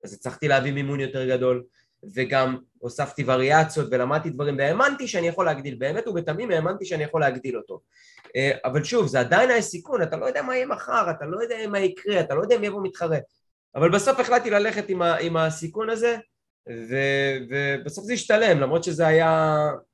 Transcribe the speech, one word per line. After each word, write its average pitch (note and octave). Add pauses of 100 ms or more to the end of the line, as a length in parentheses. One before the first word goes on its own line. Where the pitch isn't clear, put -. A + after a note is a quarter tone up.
אז G2+
הצלחתי B2+
להביא C#3
מימון C#3
יותר C3
גדול, B2+ (520)
וגם C3 (200)
הוספתי C3+
וריאציות C#3
ולמדתי C#3+
דברים, C#3
והאמנתי A#3+
שאני E3+
יכול F3
להגדיל, C#3
באמת D#3
ובתמים F3
האמנתי F3+
שאני E3
יכול D#3
להגדיל B2+
אותו. G2 (540)
אה, C3+ (140)
אבל C#3
שוב, A3+
זה B2+
עדיין F3+
היה A#3
סיכון, F#3+
אתה D#3+
לא -
יודע C4
מה B3+
יהיה B3+
מחר, G#3+
אתה D3+
לא F3+
יודע A#3 (120)
מה G3+
יקרה, F#3+
אתה D#3
לא D#3+
יודע A3
מי G#3
יבוא G3+
מתחרה. E3+ (580)
אבל D#3
בסוף G#3
החלטתי A#3
ללכת G#3
עם F#3
ה-, E3+
עם E3
הסיכון E3
הזה, A3+ (520)
ו-, C3+ (120)
ובסוף C#3+
זה A3+
השתלם, G#3+
למרות D3
שזה E3
היה D#3+ (360)